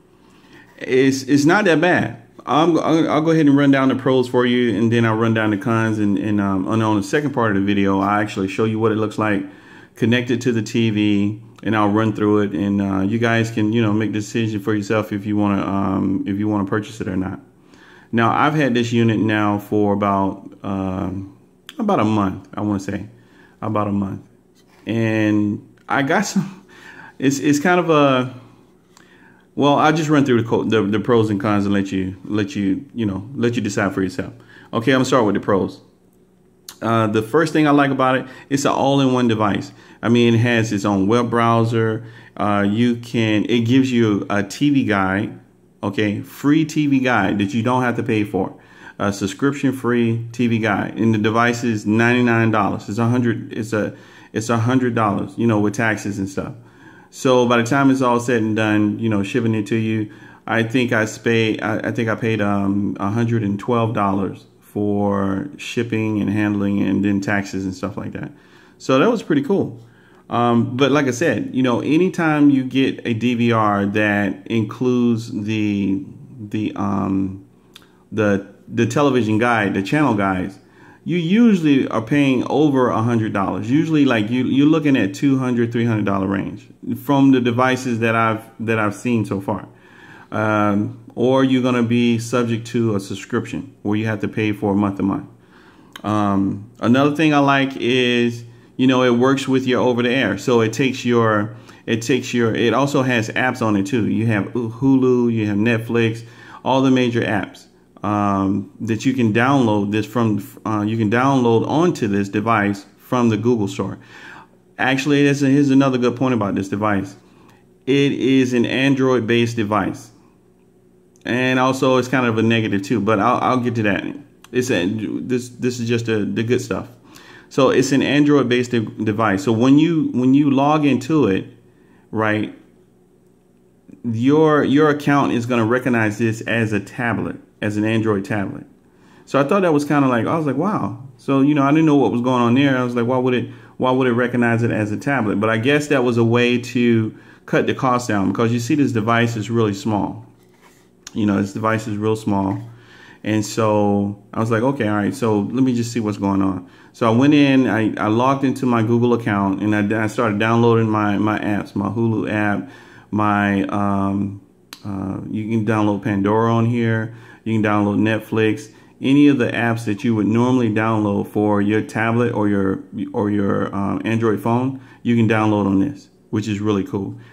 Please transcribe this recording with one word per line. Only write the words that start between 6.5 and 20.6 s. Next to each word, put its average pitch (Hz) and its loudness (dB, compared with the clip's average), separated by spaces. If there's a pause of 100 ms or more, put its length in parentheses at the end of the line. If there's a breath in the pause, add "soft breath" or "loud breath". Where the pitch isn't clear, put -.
and 110 0
on 107 0
the 101 0
second 151 -2
part 113 0
of 98 0
the 98 0
video, 98 2
I'll 101 0
actually 104 -4
show 110 -2
you 110 -2
what 110 2
it 107 0
looks 104 -4
like 104 0 (500 loud breath)
connected 120 0
to 127 0
the 113 -2
T 113 -2
V, 104 0 (200)
and 107 -2
I'll 104 2
run 107 0
through 104 2
it, 101 -2
and, 101 0
uh, 98 -2
you 98 -2
guys 117 0
can, 107 -2
you 117 2
know, 107 2
make 107 -2
the 110 -4
decision 107 -4
for 107 -4
yourself 107 -2
if 104 -6
you 104 -2
wanna, 104 0
um, 98 -2
if 98 -4
you 107 -2
wanna 104 0
purchase 104 -6
it 101 -6
or 92 -6
not. 92 -6 (720 loud breath)
Now, 113 2
I've 143 0
had 143 0
this 117 -2
unit 113 2
now 107 0
for 104 0
about, 98 -2 (120)